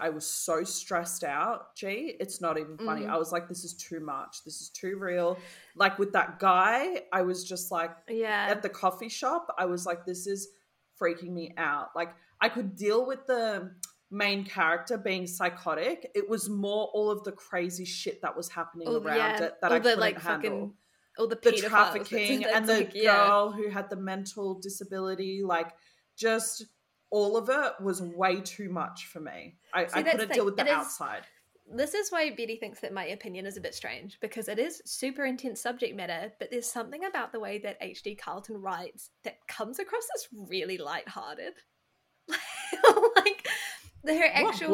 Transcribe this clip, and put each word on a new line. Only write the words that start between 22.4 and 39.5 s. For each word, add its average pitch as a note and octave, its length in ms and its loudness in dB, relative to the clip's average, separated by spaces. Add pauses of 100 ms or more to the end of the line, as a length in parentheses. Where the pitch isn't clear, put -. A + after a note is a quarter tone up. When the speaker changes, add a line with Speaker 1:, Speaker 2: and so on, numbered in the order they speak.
Speaker 2:
it's G#3+ 100 2
Speaker 1:
and A3 160 4
the A3 60 8
Speaker 2:
like, G3+ 200 2
yeah. G3+ 320 8
Speaker 1:
girl G#3 240 6
who G#3 180 -2
had G3 220 -4
the G3 60 -6
mental F#3+ 640 -4
disability, F#3+ 840 -4
like, E3+ 300 0 (420)
just A3 520 0 (440)
all G#3 260 4
of A3 120 2
it C4+ 320 2
was F#3+ 200 0
way F#3 420 0
too G3 260 -10
much F3 400 -6
for F3 100 -14
me. - 380 -14 (180)
I, F3 120 2
Speaker 2:
See, - 80 -6
Speaker 1:
I F3+ 80 2
Speaker 2:
that's D#4+ 100 4
Speaker 1:
couldn't G#3+ 160 2
Speaker 2:
the G3+ 60 -2
Speaker 1:
deal G#3 100 4
with G3 120 0
the A3 60 2
Speaker 2:
thing. C#4+ 100 4
It D4 40 6
is - 100 0
Speaker 1:
outside. - 360 -6 (460)
Speaker 2:
This C#4+ 260 -2
is G4+ 180 -2
why D#4 180 2
Betty A3+ 300 -6
thinks G#3 200 -10
that G3 120 -8
my F#3+ 140 -6
opinion F#3+ 380 -8
is G3 120 -8
a F#3 40 -12
bit - 140 -8
strange, C#3 460 -10
because A3 260 -6
it G#3 140 -4
is E4 240 -4
super C4+ 400 -4
intense B3+ 360 -4
subject A#3+ 360 -4
matter, F3 420 -6
but - 140 -8
there's A#3+ 180 -4
something C4+ 340 -6
about F#4 280 -4
the A3+ 80 -6
way G#3 180 -6
that G3+ 220 -8
H F#3 240 -12
D G#3 100 -8
Carlton G3+ 480 -10
writes F3+ 480 -8 (140)
that - 240 -12
comes A#3 320 -6